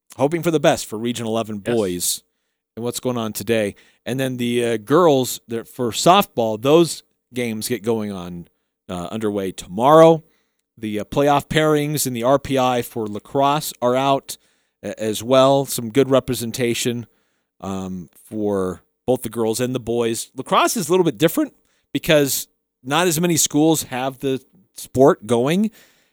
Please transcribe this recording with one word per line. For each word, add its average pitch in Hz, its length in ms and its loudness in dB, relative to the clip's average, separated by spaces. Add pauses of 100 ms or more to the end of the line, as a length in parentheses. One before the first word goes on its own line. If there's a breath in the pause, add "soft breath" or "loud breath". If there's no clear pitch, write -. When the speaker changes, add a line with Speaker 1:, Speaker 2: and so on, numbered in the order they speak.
(160)
Speaker 1:
hoping 151 280 0
for 170 80 0
the 156 80 2
best 143 260 2
for 107 120 -10
Region 117 300 -6
eleven 110 380 -4
Speaker 2:
Yes. 120 100 -2
Speaker 1:
boys 92 480 -2 (540)
and 113 80 -8
what's 120 160 -6
going 123 160 -4
on 110 160 -6
today. 104 420 -2 (300 soft breath)
And 123 120 -6
then 131 200 -4
the, 120 260 -2
uh, 120 140 -2
girls, 135 680 2
they're, 117 200 -10
for 123 260 -6
softball, 117 720 2
those 151 420 4 (300)
games 117 340 -6
get 113 160 -4
going 107 300 -2
on, 87 340 -12 (400)
uh, 87 240 -8
underway 104 400 -4
tomorrow. 156 720 4 (540)
The, 107 240 -6
uh, - 20 -6
playoff 143 440 0
pairings 151 600 0
in 127 60 -6
the 113 100 -6
R 135 160 2
P 135 180 -4
I 127 240 0
for 113 260 -8
lacrosse 139 720 -2
are 123 140 2
out 139 420 -2 (440)
a-, 101 180 -10
as 110 220 -4
well. 131 440 4
Some 117 240 -8
good 131 200 2
representation, 120 1000 -2 (520)
um, 95 560 -10
for 101 640 -4 (240)
both - 180 0
the 113 60 -6
girls 110 300 -2
and 127 160 -2
the 127 40 -2
boys. 117 560 -4
Lacrosse 226 420 0
is 180 100 -4
a 147 40 0
little 185 120 4
bit 143 140 -2
different 247 360 0 (380)
because 143 560 2 (340)
not 156 260 0
as 160 120 0
many 175 160 2
schools 151 480 2
have 131 360 -8
the 131 240 -4 (300)
sport - 540 2
going. 147 420 0 (440 soft breath)